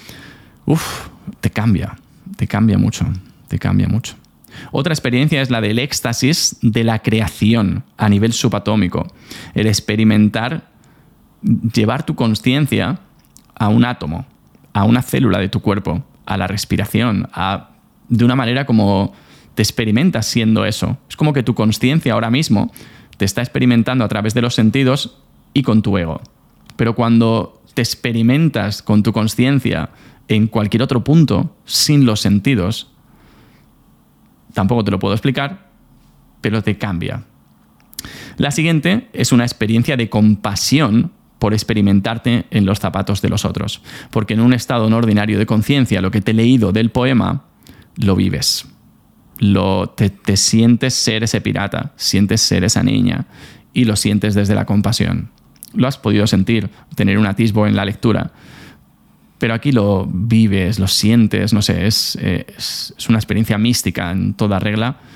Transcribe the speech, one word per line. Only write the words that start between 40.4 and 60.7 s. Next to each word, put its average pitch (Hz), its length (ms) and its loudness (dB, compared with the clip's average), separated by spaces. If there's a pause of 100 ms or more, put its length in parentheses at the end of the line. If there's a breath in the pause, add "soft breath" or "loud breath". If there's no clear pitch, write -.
por 104 160 0
experimentarte 110 960 0
en 101 140 2
los 98 160 0
zapatos 98 420 -2
de - 60 0
los - 160 -2
otros, - 380 -6 (280 loud breath)
porque 107 240 -2
en 110 60 2
un 123 120 4
estado 120 380 0
no 113 60 4
ordinario 107 420 2
de 107 80 0
conciencia, 113 540 2
lo 92 100 -2
que 104 100 -2
te 113 100 -2
he 110 40 2
leído 113 380 4
del 110 180 2
poema, 123 540 0 (520 loud breath)
lo 98 200 2
vives. - 500 -2 (720)
Lo, 95 520 0
te, 98 200 0
te - 260 -4
sientes 117 580 2
ser 110 300 -2
ese 110 160 -2
pirata, 98 560 -4
sientes 101 440 0
ser 92 240 2
esa - 180 0
niña 101 440 0 (460 loud breath)
y 127 120 2
lo 107 120 2
sientes 104 380 0
desde 101 200 2
la 101 100 0
compasión. 101 640 0 (440)
Lo 127 140 2
has 143 100 -6
podido 104 280 2
sentir, 98 440 0 (240 loud breath)
tener 98 240 0
un 107 80 2
atisbo 107 400 0
en 104 100 2
la 98 80 0
lectura. 101 480 -2 (1040 loud breath)
Pero 113 160 -2
aquí 139 180 -2
lo 101 340 2
vives, 104 720 2